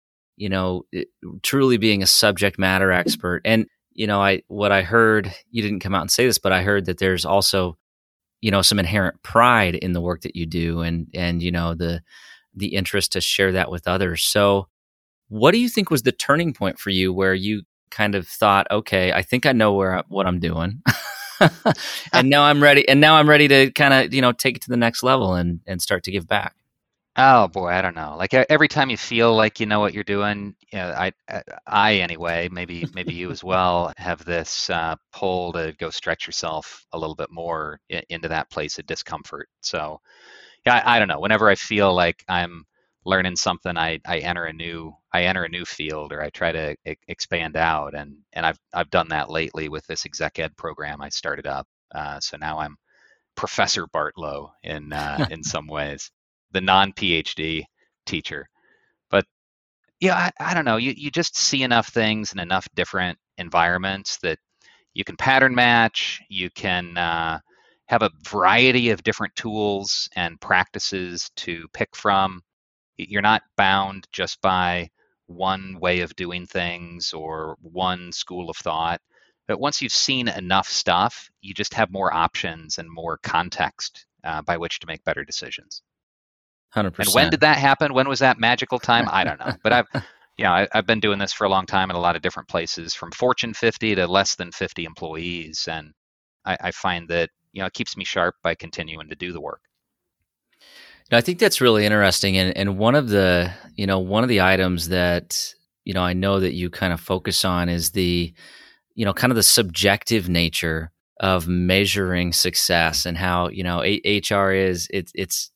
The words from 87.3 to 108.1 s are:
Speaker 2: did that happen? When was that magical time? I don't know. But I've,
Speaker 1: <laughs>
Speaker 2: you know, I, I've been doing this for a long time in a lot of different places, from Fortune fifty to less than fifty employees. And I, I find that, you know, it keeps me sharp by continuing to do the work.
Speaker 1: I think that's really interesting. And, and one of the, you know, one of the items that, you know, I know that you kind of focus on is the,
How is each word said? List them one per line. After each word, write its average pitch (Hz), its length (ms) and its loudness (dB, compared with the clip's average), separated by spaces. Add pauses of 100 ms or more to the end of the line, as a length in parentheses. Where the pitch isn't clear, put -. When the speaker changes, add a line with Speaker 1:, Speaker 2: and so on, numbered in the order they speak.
Speaker 2:
did 156 80 2
that 151 180 6
happen? 139 380 2
When 131 120 4
was 131 120 -2
that 127 200 4
magical 120 380 0
time? 117 340 2
I 92 120 2
don't 78 160 -4
know. - 240 -8
But 110 100 2
I've, 120 180 2
Speaker 1:
<laughs> - 460 -12
Speaker 2:
you - 60 -4
know, 95 80 4
I, 92 200 4
I've 107 140 0
been 110 140 0
doing 101 180 0
this 98 160 -4
for 107 120 -2
a 98 40 2
long 95 160 2
time 95 240 0
in 90 60 -4
a 87 40 -4
lot 87 160 2
of 80 60 -10
different - 260 -6
places, 85 460 -6
from 85 180 -14
Fortune 123 440 -2
fifty 110 400 0
to 90 100 2
less 95 300 2
than 87 160 -12
fifty 85 340 -8
employees. 80 800 -10
And 80 260 -10 (520)
I, 95 160 -2
I 90 80 -4
find 87 380 -4
that, 85 240 -2 (220)
you 95 80 -10
know, 95 40 -4
it 92 80 -8
keeps - 240 -10
me 98 80 -8
sharp 87 380 -2
by 85 100 -2
continuing 80 560 -14
to 78 60 -14
do 90 180 -10
the 82 80 -12
work. 71 200 -12 (1500)
Speaker 1:
I 120 100 4
think 175 180 -2
that's - 220 2
really 110 240 6
interesting. 98 520 2
And, 92 180 2
and 98 220 -2
one 113 180 4
of 139 140 0
the, 90 420 4 (240)
you 101 120 -4
know, 95 120 2
one 98 240 0
of 127 60 0
the 104 120 4
items 90 480 2
that, 87 640 -2 (300)
you 98 100 -6
know, 90 100 0
I 90 100 0
know 98 260 2
that 90 140 0
you 87 160 -4
kind 90 240 -2
of 82 80 -6
focus - 420 -2
on 87 260 0
is 85 220 -2
the, 87 420 -2 (600)